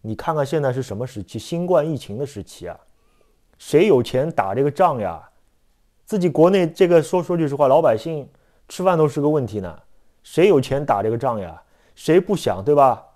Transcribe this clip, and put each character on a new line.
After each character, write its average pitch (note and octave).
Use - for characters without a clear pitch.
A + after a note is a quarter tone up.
你 A2
看 D#3
看 D3
现 D3+
在 C3
是 B2+
什 G2+
么 A#2+
时 G2+
期？ -
新 E3+
冠 E3
疫 D3
情 -
的 C3
时 G#2+
期 -
啊， E2
谁 E3+
有 C3
钱 C#3
打 F#2+
这 C3
个 D3
仗 D3+
呀？ E2+
自 G#3+
己 F3
国 D#3
内 F#3
这 F3+
个 E3+
说， F3+
说 F3
句 E3
实 C#3
话， C#3
老 C#3+
百 B2
姓 D3+
吃 -
饭 F3+
都 D#3
是 C#3+
个 C#3+
问 D3+
题 G#2+
呢。 F2
谁 -
有 D#3
钱 C#3
打 G2+
这 G#2+
个 A#2
仗 A#2+
呀？ E2
谁 E3
不 F#3+
想， G2
对 C#3+
吧？ C3+